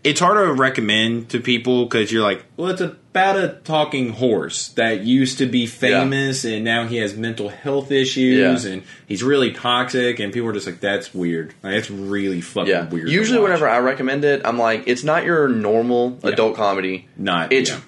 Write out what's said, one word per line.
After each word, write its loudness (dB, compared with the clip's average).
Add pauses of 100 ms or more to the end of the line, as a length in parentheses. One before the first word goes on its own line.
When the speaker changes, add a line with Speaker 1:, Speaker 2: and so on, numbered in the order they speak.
Speaker 1:
It's 2
hard 4 (100)
to 2
recommend 0
to -2
people 0
'cause 0
you're 2
like, 0 (120)
"Well, -4
it's -4
about -2
a 0 (160)
talking -2
horse -2
that 0
used 2
to 2
be 0
Speaker 2:
Yeah. -4
Speaker 1:
famous 0
and -4
now -2
he -4
has -4
mental -6
health -4
issues 4
Speaker 2:
Yeah. -6
Speaker 1:
and -10 (260)
he's -4
really 2
toxic," -2
and -4
people -4
are -4
just -6
like, -10
"That's -4
weird. -4 (120)
Like, -4
that's -2
really -4
fucking -4
Speaker 2:
Yeah. 0
Speaker 1:
weird -6
to 0
Speaker 2:
Usually 2
Speaker 1:
watch." 4
Speaker 2:
whenever 2
I 4
recommend -2
it, 2
I'm 0
like, 0
"It's 0
not 0
your 2
normal 2
Speaker 1:
Yeah. 2
Speaker 2:
adult 2
comedy. -2
Speaker 1:
Not, 0
Speaker 2:
It's, 2
Speaker 1:
yeah. -10